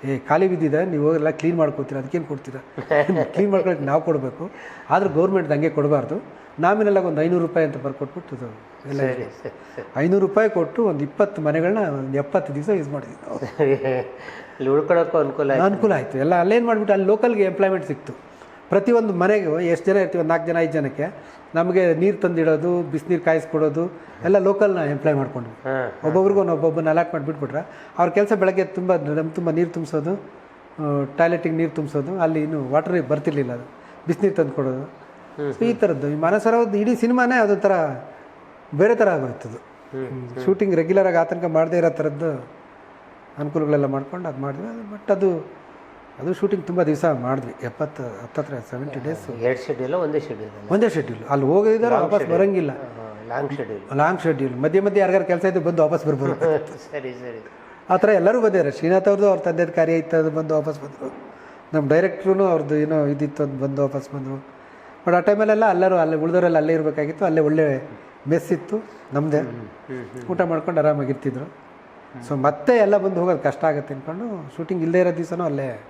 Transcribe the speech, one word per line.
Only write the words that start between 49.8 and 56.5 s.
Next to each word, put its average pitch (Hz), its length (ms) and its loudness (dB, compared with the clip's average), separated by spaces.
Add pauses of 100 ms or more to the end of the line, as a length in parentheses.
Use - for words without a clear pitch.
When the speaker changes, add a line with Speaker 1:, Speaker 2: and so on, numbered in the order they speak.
Speaker 2:
ಒಂದೇ 156 260 0
ಶೆಡ್ಯೂಲ್? 107 320 -10 (180)
Speaker 1:
ಒಂದೇ 214 200 4
ಶೆಡ್ಯೂಲ್. 120 400 -4
ಅಲ್ಲಿ 139 160 2
ಹೋಗಿದ್ದಾರೆ 220 500 4
Speaker 2:
ಲಾಂಗ್ - 160 2
Speaker 1:
ವಾಪಸ್ 208 80 4
Speaker 2:
ಶೆಡ್ಯೂಲ್. 170 200 0
Speaker 1:
ಬರಂಗಿಲ್ಲ. 185 320 2
Speaker 2:
ಹಾ, 131 60 -10
ಹಾ, 117 400 -14 (100)
ಲಾಂಗ್ 135 260 -6
ಶೆಡ್ಯೂಲ್. 113 440 -8
Speaker 1:
ಲಾಂಗ್ 170 240 2
ಶೆಡ್ಯೂಲ್. 135 340 0
ಮಧ್ಯ 156 260 2
ಮಧ್ಯ 202 200 2
ಯಾರಿಗಾರು 185 240 4
ಕೆಲಸ 175 200 0
ಇದ್ದು 180 160 2
ಬಂದು 165 200 2
ವಾಪಸ್ 156 240 2
ಬರ್ಬೋದು. 135 280 0
Speaker 2:
<laughs> 151 580 -2